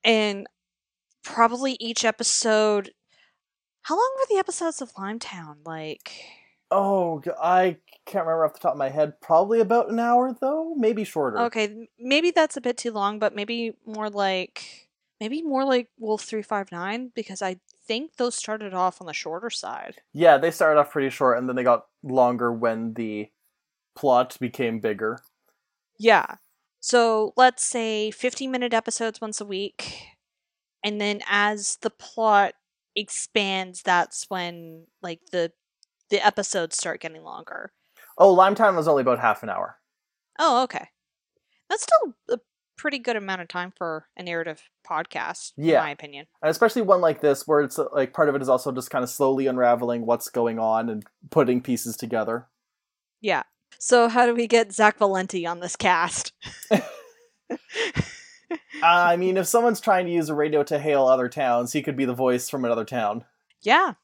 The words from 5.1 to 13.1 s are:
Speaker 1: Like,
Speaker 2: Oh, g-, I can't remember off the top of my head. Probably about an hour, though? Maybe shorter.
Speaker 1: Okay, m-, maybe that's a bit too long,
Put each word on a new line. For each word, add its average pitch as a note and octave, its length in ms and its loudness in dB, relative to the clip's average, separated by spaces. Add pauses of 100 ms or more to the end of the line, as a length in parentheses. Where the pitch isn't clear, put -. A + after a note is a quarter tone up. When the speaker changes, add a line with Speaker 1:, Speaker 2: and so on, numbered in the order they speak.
Speaker 1:
Like, D#3+ 480 -12 (600)
Speaker 2:
Oh, F#3+ 460 2
g-, E3 180 -6
I F3+ 380 4 (300)
can't F3 180 -4
remember E3 220 2
off D3+ 80 -2
the - 60 -20
top C3 120 0
of C#3+ 60 -6
my C3+ 100 -2
head. D3+ 320 -2
Probably G3 400 4
about A3+ 300 2
an A#3 80 -2
hour, A#3+ 340 2
though? D#4+ 420 -4
Maybe A3 300 0
shorter. E3 360 -4
Speaker 1:
Okay, A#3 240 0
m-, G#3+ 220 -10 (120)
maybe C#4+ 320 0
that's D#4+ 260 2
a B3+ 60 -10
bit B3+ 160 -4
too A#3 140 -6
long, G#3 260 -4